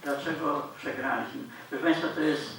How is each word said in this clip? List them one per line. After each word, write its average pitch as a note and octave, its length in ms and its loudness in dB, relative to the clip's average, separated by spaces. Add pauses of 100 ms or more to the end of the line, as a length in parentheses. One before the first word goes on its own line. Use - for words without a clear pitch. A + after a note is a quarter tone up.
dlaczego G#2+ 640 0 (100)
przegraliśmy? - 640 -2 (280)
Proszę C#3 140 -2
państwa, D#3+ 240 6
to D#3 140 0
jest D3+ 380 2